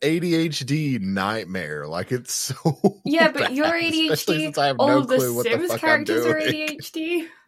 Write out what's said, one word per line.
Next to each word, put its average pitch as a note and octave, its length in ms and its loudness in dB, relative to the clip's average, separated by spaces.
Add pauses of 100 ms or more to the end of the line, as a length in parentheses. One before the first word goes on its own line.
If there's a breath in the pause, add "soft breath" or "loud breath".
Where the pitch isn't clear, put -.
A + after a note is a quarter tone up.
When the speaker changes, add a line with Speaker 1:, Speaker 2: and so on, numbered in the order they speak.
Speaker 1:
A D#3+ 180 2
D F3 140 0
H E3 320 0
D C#3 360 0
nightmare. F#2+ 840 -2
Like, E2+ 280 -6
it's B2 200 -6
<laughs> - 200 -4
so - 520 0
Speaker 2:
Yeah, D#4+ 240 4
but C#4+ 140 -2
Speaker 1:
bad, - 100 -2
Speaker 2:
your C#4+ 120 2 (100)
Speaker 1:
especially E4+ 120 -2
Speaker 2:
A D#4+ 40 0
D D#4+ 200 0
H - 140 -2
D, D#3+ 200 0
Speaker 1:
since D4 120 -6
I C#3+ 100 4
have C3 120 0
Speaker 2:
all C4+ 80 4
Speaker 1:
no D4 120 6
Speaker 2:
of B3+ 100 0
the B3+ 80 4
Speaker 1:
clue B2+ 180 2
what A#2+ 80 0
the A#3 80 0
Speaker 2:
Sims E4 160 0
Speaker 1:
fuck E4+ 60 -2
I'm A#3 60 -4
Speaker 2:
characters D#4+ 460 2
are D#4 140 2
Speaker 1:
doing. D#4 80 -2
Speaker 2:
A D#4 40 2
D D4+ 120 -4
H D4+ 300 -8
D. E4 340 -4 (200 loud breath)